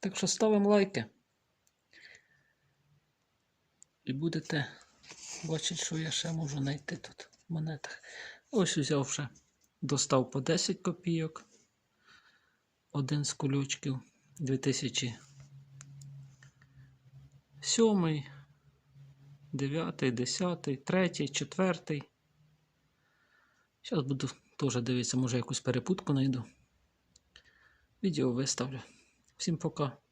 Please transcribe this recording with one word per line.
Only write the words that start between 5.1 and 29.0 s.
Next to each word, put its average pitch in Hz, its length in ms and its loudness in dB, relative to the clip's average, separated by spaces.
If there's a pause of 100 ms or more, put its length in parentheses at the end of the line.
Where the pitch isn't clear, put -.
бачити, 160 400 -2
що 160 140 -4
я 160 120 -4
ще 165 220 -2
можу 151 260 -4
знайти 139 380 -2
тут - 340 -16 (180)
в - 40 -4
монетах. 156 500 -6 (480)
Ось 190 280 4
взяв 143 240 2
вже, 135 260 -4 (540)
достав 131 480 4
по 139 100 -2
десять 165 420 0
копійок. 165 600 -2 (1500)
Один 147 320 0
з - 80 -4
кульочків. 139 680 -2 (380)
Дві 131 200 0
тисячі 131 560 -2 (2500)
сьомий, 175 680 4 (1200)
дев'ятий, 143 580 -2
десятий, 143 640 -2
третій, 180 520 0
четвертий. 160 720 -2 (1800)
Щас 175 200 -2
буду 135 280 -2 (260)
теж 123 260 0
дивитися, 120 340 0
може, 127 200 2
якусь 127 240 -2
перепутку - 520 0
знайду. 131 320 2 (1600)
Відео 147 300 2
виставлю. 123 480 -2 (580)